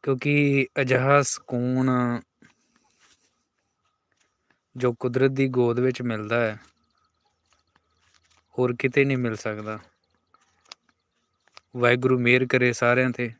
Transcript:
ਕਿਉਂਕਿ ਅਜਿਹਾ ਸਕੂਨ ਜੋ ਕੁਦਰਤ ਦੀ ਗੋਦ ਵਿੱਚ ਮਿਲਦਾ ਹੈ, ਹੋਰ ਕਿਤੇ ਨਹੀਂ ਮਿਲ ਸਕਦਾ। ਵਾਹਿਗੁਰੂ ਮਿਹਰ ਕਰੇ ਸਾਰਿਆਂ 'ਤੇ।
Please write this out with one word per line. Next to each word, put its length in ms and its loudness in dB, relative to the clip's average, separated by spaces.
ਕਿਉਂਕਿ 640 0
ਅਜਿਹਾ 400 4
ਸਕੂਨ 680 -2
ਜੋ 180 -2
ਕੁਦਰਤ 380 0
ਦੀ 180 0
ਗੋਦ 300 0
ਵਿੱਚ 220 -2
ਮਿਲਦਾ 400 -4
ਹੈ, 180 -4
ਹੋਰ 200 0
ਕਿਤੇ 300 0
ਨਹੀਂ 120 -2
ਮਿਲ 180 -4
ਸਕਦਾ। 440 -10
ਵਾਹਿਗੁਰੂ 440 2
ਮਿਹਰ 260 4
ਕਰੇ 280 2
ਸਾਰਿਆਂ 360 0
'ਤੇ। 300 -6